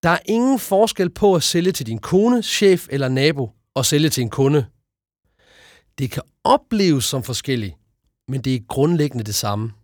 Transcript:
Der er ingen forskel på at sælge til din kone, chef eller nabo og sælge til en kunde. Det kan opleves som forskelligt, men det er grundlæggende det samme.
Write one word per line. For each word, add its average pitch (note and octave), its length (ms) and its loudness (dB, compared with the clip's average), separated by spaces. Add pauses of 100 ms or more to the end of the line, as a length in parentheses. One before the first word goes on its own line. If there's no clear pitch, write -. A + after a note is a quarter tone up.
Der E3+ 60 2
er F3 160 2
ingen A#3+ 340 2
forskel G3 500 0
på G3 260 2
at D3+ 80 0
sælge F3+ 280 0
til C3+ 140 -6
din A2 140 -6
kone, A3 440 2
chef - 460 2
eller C#3 200 -2
nabo C3+ 420 0 (220)
og C3+ 120 -2
sælge D3 240 2
til C3 120 -2
en A#2 80 -2
kunde. C#3 360 2 (1300)
Det C3 140 -4
kan - 120 -6 (200)
opleves G3 640 2
som C3 180 -4
forskelligt, A2+ 520 -4 (520)
men C3+ 140 -6
det C3 140 -2
er A#2+ 40 -4
grundlæggende C#3+ 640 -2
det G#2 120 -8
samme. G#2+ 380 -4 (100)